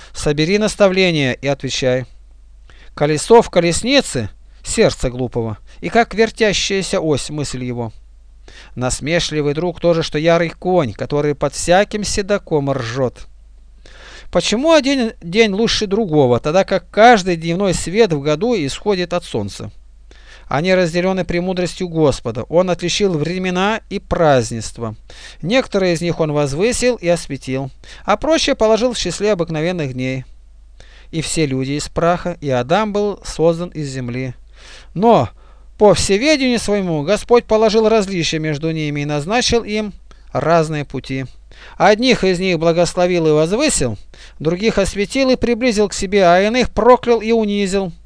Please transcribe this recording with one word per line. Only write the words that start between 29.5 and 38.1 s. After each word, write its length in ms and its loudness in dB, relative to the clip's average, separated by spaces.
дней. 320 -6
И 100 -4
все 260 0
люди 260 -4
из 160 -6
праха, 520 -2
и 80 -6
Адам 440 0
был 320 -4
создан 440 0
из 200 -8
земли. 460 -6
Но 360 4
по 120 8
всеведению 640 2
своему 420 -2
Господь 420 2
положил 440 2
различия 500 0